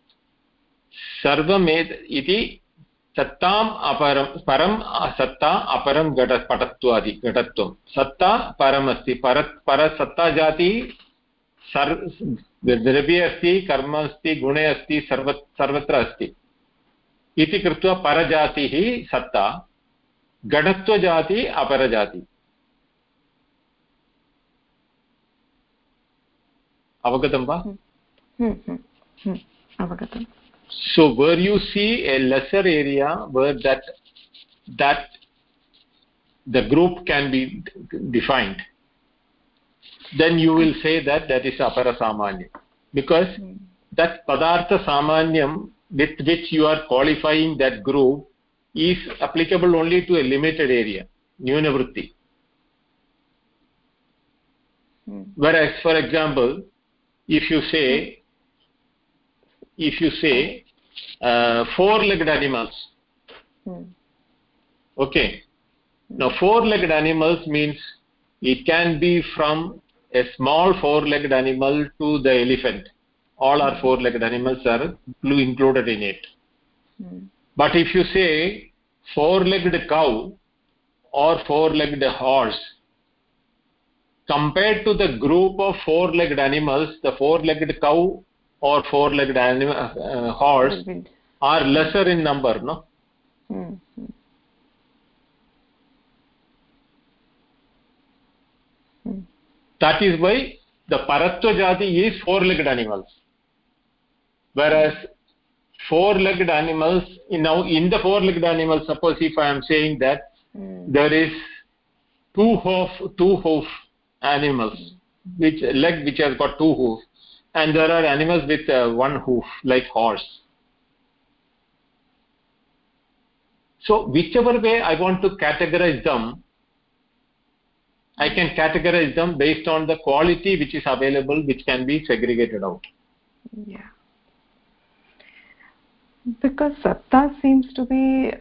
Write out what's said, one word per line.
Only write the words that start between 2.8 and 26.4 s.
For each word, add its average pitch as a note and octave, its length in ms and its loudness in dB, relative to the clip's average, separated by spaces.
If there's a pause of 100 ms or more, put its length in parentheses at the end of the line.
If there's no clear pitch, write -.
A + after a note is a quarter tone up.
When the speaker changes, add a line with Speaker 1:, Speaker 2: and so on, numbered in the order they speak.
Speaker 1:
सत्ताम् G3 520 0
अपरं, C#3+ 560 0
परं F3 540 0 (340)
सत्ता C3+ 380 0
अपरं C#3+ 640 0
घट-, B2 340 0
पटत्वादि A2+ 640 0
घटत्वं। A#2 600 -4 (140)
सत्ता F#3 600 0
परमस्ति, C3+ 640 0
पर-, C3 280 0
परसत्ता D3+ 880 0
जाति D#3+ 680 0 (800)
सर्-, D#3+ 340 -2 (540)
द्रव्ये C3 560 2
अस्ति, F3 400 0
कर्म D3 340 -2
अस्ति, D3+ 420 -4
गुणे C#3 280 0
अस्ति, D3+ 360 -2
सर्व-, C3+ 320 -2
सर्वत्र C#3+ 640 -4
अस्ति A2+ 420 -2 (1040)
इति D#3 200 2
कृत्वा F#3 360 0
परजातिः D#3+ 1120 0
सत्ता, B2 600 -2 (800)
घटत्वजाति F3+ 1000 0
अपरजाति। A#2 800 -2 (4000)